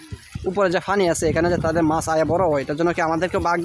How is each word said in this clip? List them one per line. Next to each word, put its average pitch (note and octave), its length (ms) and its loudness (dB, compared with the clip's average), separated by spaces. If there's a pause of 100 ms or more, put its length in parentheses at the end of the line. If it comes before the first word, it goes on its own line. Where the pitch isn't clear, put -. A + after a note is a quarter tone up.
(440)
উপরে F#3+ 260 0
যে F3 160 0
পানি G3 260 2
আছে, D#3 160 -2
এখানে D#3+ 220 2
যে E3+ 160 0
তাদের D#3+ 160 2
মাছ D#3 260 0
আয়া D#3+ 160 2
বড় E3 260 2
হয়, C#3+ 120 0
এটার C#3+ 140 -4
জন্য E3+ 200 0
কি F3 40 -2
আমাদেরকে E3 380 0
বাঘ E3+ 260 0